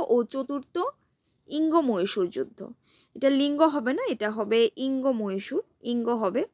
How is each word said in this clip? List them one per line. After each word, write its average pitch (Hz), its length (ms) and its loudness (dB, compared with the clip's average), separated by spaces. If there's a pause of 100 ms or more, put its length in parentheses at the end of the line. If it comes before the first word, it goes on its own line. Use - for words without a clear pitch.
ও 240 80 4 (100)
চতুর্থ 269 500 -6 (720)
ইঙ্গ 311 340 0
মহীশূর 196 480 0
যুদ্ধ। - 300 -6 (560)
এটা 269 140 2
লিঙ্গ 285 380 2
হবে 269 260 -2
না, 427 140 -4
এটা 220 220 -2
হবে 214 280 0 (200)
ইঙ্গ 262 340 -2
মহীশূর, 214 500 -4 (220)
ইঙ্গ 233 240 -2 (100)
হবে। 214 240 0 (120)